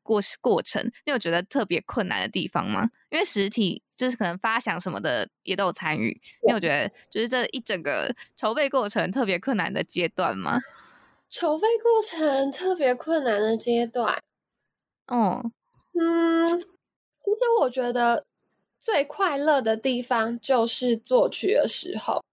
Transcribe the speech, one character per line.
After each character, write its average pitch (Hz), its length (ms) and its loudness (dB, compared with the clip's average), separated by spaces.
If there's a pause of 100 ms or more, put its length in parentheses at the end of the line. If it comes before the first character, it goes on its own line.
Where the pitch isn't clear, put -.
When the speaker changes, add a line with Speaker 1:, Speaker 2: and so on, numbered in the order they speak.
Speaker 1:
过-， 208 200 2 (180)
过 220 220 2
程， - 200 -2 (240)
你 302 60 -2
有 254 80 0
觉 170 100 -4
得 170 140 0
特 226 220 -2
别 - 200 -2
困 208 220 -4
难 101 140 -2
的 95 80 -2
地 - 180 -4
方 - 180 -4
吗？ 104 240 0 (200)
因 302 100 -2
为 370 60 0
实 196 240 0
体 208 340 -2 (100)
就 254 160 -2
是 247 60 -4
可 226 80 -4
能 175 140 -2
发 226 200 -2
想 185 220 -4
什 185 100 -6
么 131 80 -6
的 123 300 -2 (160)
也 - 100 -6
都 190 120 0
有 175 80 0
参 156 240 -4
与， 110 160 -2
Speaker 2:
对。 - 340 -6
Speaker 1:
你 240 60 4
有 220 80 0
觉 170 80 0
得 143 200 0 (200)
就 - 100 -4
是 233 80 -2
这 247 200 -2
一 247 120 -8
整 190 240 -6
个 135 320 -2 (220)
筹 220 160 -2
备 277 160 -2
过 254 180 0
程 180 240 -2
特 240 140 -2
别 190 120 -2
困 226 200 -4
难 170 160 -2
的 - 100 -2
阶 170 240 -2
段 160 300 -2
吗？ - 200 -2 (720)
Speaker 2:
筹 311 300 -2
备 415 80 2 (160)
过 453 180 4
程 285 480 0
特 370 240 -2
别 269 220 2
困 320 260 -2
难 220 200 2
的 220 160 2
阶 233 280 0
段。 233 320 -2 (880)
Speaker 1:
嗯。 233 440 0 (480)
Speaker 2:
嗯， 330 580 2 (680)
其 - 120 -2
实 - 60 -4 (200)
我 262 80 2
觉 247 240 -2
得 240 320 2 (540)
最 302 260 0
快 320 320 0
乐 285 240 4
的 220 160 2
地 247 240 0
方 233 380 0
就 240 260 2
是 233 320 0
作 226 320 4
曲 - 240 0
的 - 140 4
时 - 280 -4
候， - 260 -2 (120)